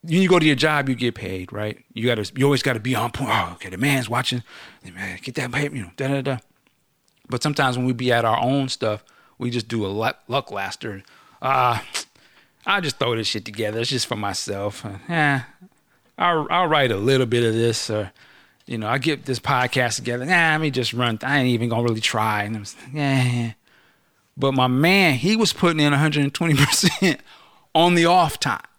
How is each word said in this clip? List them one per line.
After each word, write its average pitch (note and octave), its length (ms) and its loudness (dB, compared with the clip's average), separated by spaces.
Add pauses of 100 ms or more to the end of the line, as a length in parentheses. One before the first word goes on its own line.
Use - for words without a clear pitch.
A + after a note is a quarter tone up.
you F3 240 4
go F3+ 100 8
to D#3 80 4
your D3+ 80 6
job, D3 340 2
you C3 60 2
get A#2+ 200 -2
paid, F#2 380 -8
right? G#2 300 -6 (100)
You A2 140 -4
gotta, A2 300 0
you C3 80 2
always C#3 180 4
gotta B2+ 160 0
be A#2+ 160 -2
on A2+ 160 -2
point. B2+ 220 -6
"Oh, G2+ 220 -2
okay, - 160 -14
the F2 60 -12
man's C3 320 0
watching. A#2+ 360 -2 (400)
Hey, F#2 80 -20
man, F#2 280 -10
get - 140 -12
that B2+ 160 -4
paper, C#3+ 240 -2
you B2 80 -6
know, F2 140 -12
da, C3+ 120 -4
da, C#3 120 0
da." C3 160 -2 (920)
But B2 140 -4
sometimes C#3 340 0
when B2+ 100 -2
we B2+ 60 0
be B2 200 0
at A#2 120 4
our A2+ 140 2
own C3+ 300 0
stuff, A2 340 -4 (360)
we A#2+ 120 -4
just A#2 160 -4
do A2+ 180 -4
a G2 40 -4
luck, G#2+ 400 -4
luck C3 240 -4
laster. G2 500 -8 (400)
"Uh, B2 380 2 (840)
I'll G3 160 0
just D3+ 160 -6
throw A#2+ 180 0
this A2 100 -4
shit G#2 180 -6
together. G#2+ 360 -4
It's A#2+ 100 -2
just B2+ 160 -2
for A#2 100 -6
myself. G2+ 720 -6
Uh, G2 120 -12 (100)
eh, D3 320 0 (800)
I'll, E3+ 320 2
I'll F3 180 2
write C#3+ 240 2
a G2 40 0
little C3 300 2
bit A#2+ 160 2
of A2+ 120 2
this, A2+ 360 0
or, G#2+ 220 -4 (540)
you A#2+ 120 -8
know, G#2+ 80 -6
I'll B2 120 0
get C#3 260 -2
this B2+ 160 -4
podcast B2 560 0
together. A#2+ 280 -6
Nah, E3 280 2
let D#3 80 0
me D#3 100 0
just C3 220 -2
run. A#2 320 0
I C#3 140 0
ain't B2+ 100 2
even A#2+ 220 0
gonna A2+ 120 0
really A2+ 180 0
try." G#2+ 440 0
And G#2+ 100 -6
I'm G#2 80 -8
s-, - 140 -16 (160)
yeah, C3+ 320 0
yeah. A#2+ 280 -2 (840)
But C3+ 140 2
my B2+ 160 4
man, E3 460 4
he D3 200 0
was A3+ 180 2
putting E3 280 2
in D3 120 4
a C#3+ 60 2
hundred D3+ 240 2
and C#3 100 0
twenty E3 220 0
percent E3 680 2 (260)
<laughs> - 280 -20
on F3 220 6
the E3 100 4
off F3 320 4
time. - 240 -2 (160)